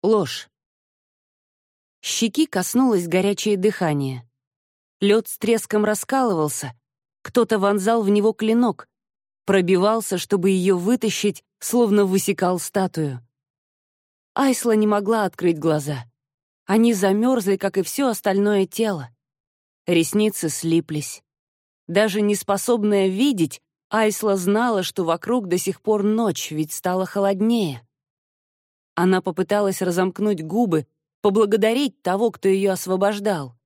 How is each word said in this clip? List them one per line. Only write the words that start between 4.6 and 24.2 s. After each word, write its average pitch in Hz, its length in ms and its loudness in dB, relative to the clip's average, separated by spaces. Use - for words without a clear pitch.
Лед 208 260 2
с - 80 -12
треском 214 480 0
раскалывался. 202 880 -2
Кто-то 226 380 0
вонзал 202 440 2
в 196 60 0
него 208 240 4
клинок, 220 560 0
пробивался, 196 720 2
чтобы 190 320 0
ее 185 300 2
вытащить, 208 680 -2
словно 208 480 2
высекал 185 520 0
статую. 156 600 -4
Айсла 247 380 0
не 214 140 4
могла 208 400 0
открыть 170 320 -2
глаза. 147 480 -2
Они 226 300 4
замерзли, 202 640 2
как 196 180 -4
и 196 60 0
все 277 260 -2
остальное 202 560 2
тело. 170 460 -4
Ресницы 175 640 0
слиплись. 165 760 -2
Даже 202 360 0
не 208 120 2
способная 202 760 0
видеть, 190 520 0
Айсла 214 460 0